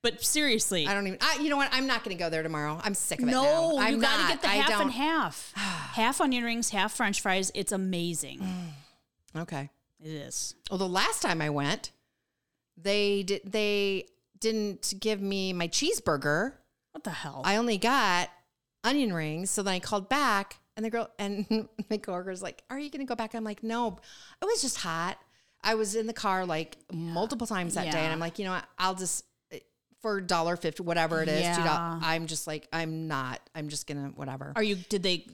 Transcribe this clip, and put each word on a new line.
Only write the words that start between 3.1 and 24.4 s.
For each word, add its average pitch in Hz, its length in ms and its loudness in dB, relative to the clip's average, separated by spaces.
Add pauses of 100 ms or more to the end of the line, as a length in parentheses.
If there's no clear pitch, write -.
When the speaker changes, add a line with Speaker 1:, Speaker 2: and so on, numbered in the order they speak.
Speaker 2:
of 247 60 2
it 247 40 4
Speaker 1:
No, 302 440 4
Speaker 2:
now. 262 100 2
I'm 226 100 4
Speaker 1:
you 226 60 2
gotta 269 220 4
Speaker 2:
not. 170 80 4
Speaker 1:
get - 100 0
the - 60 2
Speaker 2:
I 196 80 6
Speaker 1:
half 269 140 6
Speaker 2:
don't. 311 140 4
Speaker 1:
and 269 80 2
half. 269 640 0
Speaker 2:
<sighs> - 20 -18
Speaker 1:
Half 202 680 0
onion 247 240 4
rings, 233 240 0
half 202 240 2
French 208 260 2
fries. 190 340 2
It's 196 200 -2
amazing. 170 680 -2
Speaker 2:
Mm. 170 1000 -10
Okay. 143 280 -6 (320)
Speaker 1:
It 156 80 -16
is. - 460 -8 (160)
Speaker 2:
Well, 190 60 -2
the 190 100 0
last 214 340 2
time 165 200 2
I 151 80 0
went, 143 420 0 (880)
they 202 460 2
di-, 196 200 -2
they 202 640 0 (340)
didn't 214 600 -2
give 214 200 0
me 196 300 0
my 175 160 -2
cheeseburger. 170 840 0 (400)
Speaker 1:
What - 100 -16
the 185 60 -6
hell? 139 340 -8
Speaker 2:
I 196 140 2
only 233 200 2
got 208 520 4 (560)
onion 254 260 4
rings. 165 400 -2
So 208 120 0
then 190 100 2
I 180 60 0
called 202 280 -2
back, 233 520 2 (180)
and 220 80 -4
the 226 40 -4
girl 226 200 -2 (100)
and 202 480 0 (120)
<laughs> 202 100 -10
my 214 80 0
coworker's 185 440 -6
like, 170 280 -10
"Are 180 100 -6
you 294 100 -6
gonna 277 160 -8
go 240 100 -4
back?" 220 200 -6
I'm 226 80 -4
like, 208 200 -6
"No, 226 340 -2 (440)